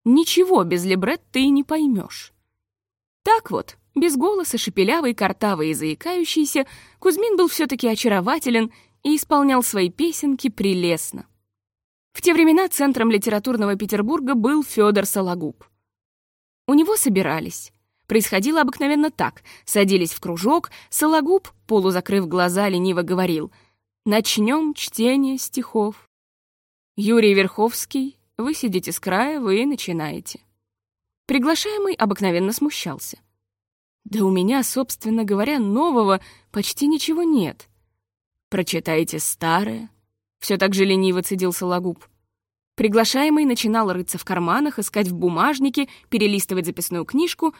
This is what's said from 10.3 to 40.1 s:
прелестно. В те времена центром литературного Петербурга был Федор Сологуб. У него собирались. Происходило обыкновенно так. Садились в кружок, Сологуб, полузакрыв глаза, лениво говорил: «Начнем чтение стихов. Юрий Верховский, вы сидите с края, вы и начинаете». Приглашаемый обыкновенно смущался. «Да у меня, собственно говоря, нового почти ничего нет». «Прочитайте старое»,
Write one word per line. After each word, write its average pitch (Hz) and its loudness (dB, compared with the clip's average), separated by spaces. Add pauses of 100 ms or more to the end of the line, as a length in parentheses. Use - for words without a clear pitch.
прелестно. 180 -2 (880)
В - -16
те 349 4
времена 330 6
центром 262 0
литературного 208 0
Петербурга 220 -2
был 269 2
Федор 208 2
Сологуб. 175 -6 (1040)
У 277 4
него 330 4
собирались. 165 -2 (340)
Происходило 226 2
обыкновенно 294 0
так. - -6 (220)
Садились 190 2
в - -16
кружок, 196 0 (200)
Сологуб, 320 2 (180)
полузакрыв 190 0
глаза, 180 0
лениво 180 0
говорил: 175 -2 (540)
«Начнем 226 0
чтение 262 0
стихов. 220 -6 (880)
Юрий 214 4
Верховский, 220 -2 (200)
вы 262 -4
сидите 196 -4
с - -8
края, 254 -2
вы 208 0
и - 0
начинаете». 170 -6 (840)
Приглашаемый 339 -2
обыкновенно 196 -2
смущался. - -8 (880)
«Да 208 -2
у 190 2
меня, 208 2
собственно 226 -4
говоря, 208 -2
нового 220 0 (300)
почти 208 -4
ничего 320 0
нет». 277 0 (800)
«Прочитайте 165 -2
старое», 208 -4 (500)